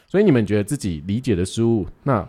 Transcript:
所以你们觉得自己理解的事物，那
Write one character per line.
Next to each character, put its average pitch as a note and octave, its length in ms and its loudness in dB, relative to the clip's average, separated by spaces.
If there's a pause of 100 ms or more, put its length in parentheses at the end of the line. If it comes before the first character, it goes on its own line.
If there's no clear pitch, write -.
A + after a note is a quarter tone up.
所 F3 120 0
以 G#3+ 40 4
你 G#3 60 4
们 A#2+ 160 4
觉 G2+ 120 0
得 G#2 60 0
自 C#3+ 120 -6
己 F2 320 -6
理 G#2 140 -2
解 A#2+ 120 0
的 F2+ 120 0
事 - 180 -2
物， A#2 240 0 (160)
那 A#2 260 -2